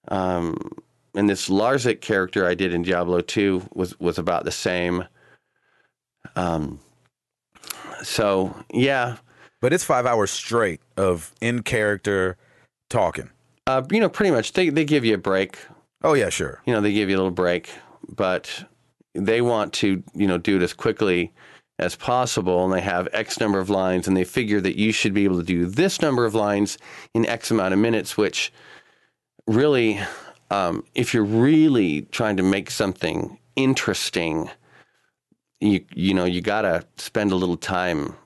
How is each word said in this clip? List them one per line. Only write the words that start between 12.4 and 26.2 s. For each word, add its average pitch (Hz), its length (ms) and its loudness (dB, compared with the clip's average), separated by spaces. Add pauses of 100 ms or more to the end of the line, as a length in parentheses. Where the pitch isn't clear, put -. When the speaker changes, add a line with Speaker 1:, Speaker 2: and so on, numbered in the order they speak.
Speaker 2:
talking. 90 400 -2 (360)
Speaker 1:
Uh, 131 240 2
you 208 100 2
know, 196 100 4
pretty 202 200 0
much. 117 220 0
They, 185 160 2
they 151 160 0
give 143 200 2
you 110 100 4
a 98 40 0
break. 95 400 0 (440)
Speaker 2:
Oh, 156 100 2
yeah, 113 160 2
sure. 69 380 -6
Speaker 1:
You 127 80 2
know, 107 60 2
they 104 120 2
give 101 160 0
you 95 80 2
a - 20 2
little 95 120 2
break. 87 400 0 (380)
But - 560 -4 (500)
they 110 260 0
want 113 340 0
to, 95 280 0 (120)
you 98 120 2
know, 90 100 2
do 95 200 2
it 90 60 2
as 87 120 -2
quickly 92 580 0 (460)
as 87 180 -4
possible, 107 680 0
and 95 80 2
they 92 80 0
have 92 320 -2
X - 280 -4
number 101 180 2
of 92 120 -4
lines, 92 360 0
and 95 100 2
they 92 60 2
figure 104 380 0
that 92 160 -2
you 107 160 2
should 107 220 0
be 101 100 2
able 92 140 2
to 87 40 -2
do 87 240 0
this 151 340 0
number 127 240 2